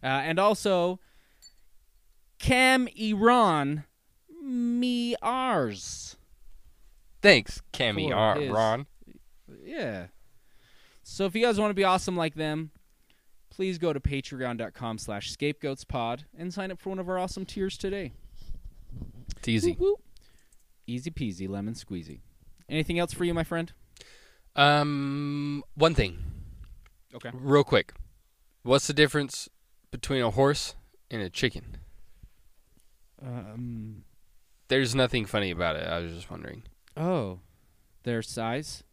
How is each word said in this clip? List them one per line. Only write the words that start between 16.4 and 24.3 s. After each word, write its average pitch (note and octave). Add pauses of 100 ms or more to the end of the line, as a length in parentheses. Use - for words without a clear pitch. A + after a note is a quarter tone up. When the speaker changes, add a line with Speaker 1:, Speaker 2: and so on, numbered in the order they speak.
Speaker 1:
sign F#3+
up F#3
for F#3+
one F#3+
of F3+
our F#3
awesome F#3
tiers G3
today. F#3+ (1200)
Speaker 2:
It's -
easy. A2+
Speaker 1:
Whoop, -
whoop. G4 (840)
Easy B2
peasy, F#2+
lemon G2+
squeezy. E2 (480)
Anything D#3+
else E3+
for -
you, E3+
my E3
friend? E3 (840)